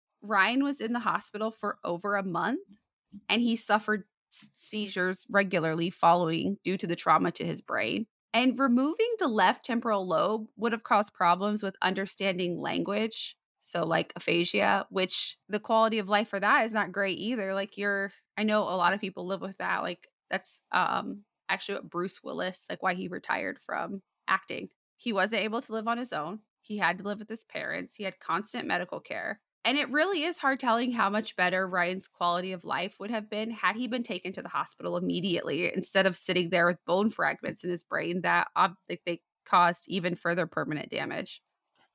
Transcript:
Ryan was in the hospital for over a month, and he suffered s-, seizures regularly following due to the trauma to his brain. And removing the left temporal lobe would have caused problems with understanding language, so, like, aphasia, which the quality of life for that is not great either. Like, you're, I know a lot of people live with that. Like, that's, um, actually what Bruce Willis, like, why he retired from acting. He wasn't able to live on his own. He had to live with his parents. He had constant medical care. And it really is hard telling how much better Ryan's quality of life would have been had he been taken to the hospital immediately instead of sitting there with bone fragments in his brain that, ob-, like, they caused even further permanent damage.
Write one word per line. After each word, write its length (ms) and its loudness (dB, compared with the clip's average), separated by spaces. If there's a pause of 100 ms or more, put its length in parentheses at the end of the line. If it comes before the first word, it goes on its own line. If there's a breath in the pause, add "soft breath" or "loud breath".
(200)
Ryan 440 4
was 160 -2
in 120 -2
the 80 -2
hospital 500 -2
for 340 -4
over 320 -2
a 80 2
month, 420 -2 (640)
and 140 4
he 140 4
suffered 480 0 (280)
s-, 240 -12
seizures 720 -4
regularly 640 2
following 720 4
due 120 0
to 100 -6
the 100 0
trauma 360 4
to 120 -6
his 180 -4
brain. 440 -2 (280)
And 240 4
removing 600 4
the 100 2
left 360 4
temporal 420 0
lobe 500 2
would 160 0
have 120 -2
caused 300 2
problems 480 2
with 200 -6
understanding 760 -2
language, 800 -4 (240)
so, 240 -4
like, 320 0
aphasia, 760 2
which 480 -2 (100)
the 120 -2
quality 380 4
of 100 -4
life 200 2
for 120 -4
that 240 4
is 100 -4
not 180 -2
great 260 -2
either. 360 -2
Like, 220 -4
you're, 360 -2 (240)
I 80 -2
know 180 4
a 140 -2
lot 180 4
of 60 -4
people 260 -6
live 140 -4
with 180 -8
that. 240 -2
Like, 260 -8 (220)
that's, 320 -8 (100)
um, 520 0 (240)
actually 280 -4
what 140 -10
Bruce 320 -6
Willis, 480 -6
like, 120 -8
why 120 0
he 140 -6
retired 560 -4
from 380 -6 (260)
acting. 420 -4 (260)
He 160 -4
wasn't 300 2
able 200 -2
to 100 -12
live 160 -4
on 100 -2
his 140 -6
own. 280 -6 (200)
He 180 -8
had 200 2
to 60 -10
live 160 -4
with 80 -14
his 160 -10
parents. 520 -6
He 80 -8
had 160 -8
constant 460 -4
medical 340 -2
care. 400 -8 (240)
And 120 2
it 140 0
really 340 2
is 140 -4
hard 220 0
telling 320 2
how 180 2
much 260 -2
better 320 2
Ryan's 400 -2
quality 440 -2
of 120 -10
life 360 -4
would 100 -8
have 180 -4
been 220 -4
had 260 2
he 100 -2
been 180 -2
taken 300 -6
to 80 -8
the 60 -12
hospital 480 -4
immediately 760 0
instead 320 2
of 100 2
sitting 340 0
there 160 4
with 200 0
bone 240 4
fragments 540 -4
in 60 -2
his 140 -4
brain 380 -2
that, 340 2
ob-, 200 2 (120)
like, 160 -8
they 160 -4 (240)
caused 440 4
even 260 0
further 320 0
permanent 440 -4
damage. 520 -6 (520)